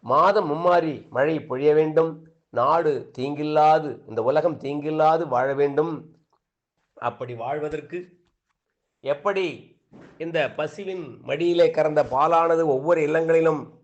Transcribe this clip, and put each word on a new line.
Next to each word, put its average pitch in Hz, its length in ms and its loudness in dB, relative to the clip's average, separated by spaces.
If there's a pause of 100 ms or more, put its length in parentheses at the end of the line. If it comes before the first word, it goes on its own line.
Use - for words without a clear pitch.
மாதம் 175 460 2
மும்மாரி 160 640 0
மழை 147 300 0
பொழிய 135 340 0
வேண்டும். 156 540 0 (200)
நாடு 147 720 0
தீங்கில்லாது, 151 920 0
இந்த 110 140 -4
உலகம் 151 380 0
தீங்கில்லாது 156 680 0
வாழ 131 260 -2
வேண்டும். 143 600 -2 (800)
அப்படி 120 400 -8
வாழ்வதற்கு 147 840 -10 (840)
எப்படி 147 760 -6 (400)
இந்த 160 320 -2
பசுவின் 156 720 -10
மடியிலே 165 480 2
கறந்த 151 340 0
பாலானது 165 640 2
ஒவ்வொரு 151 340 2
இல்லங்களிலும் 160 680 2 (140)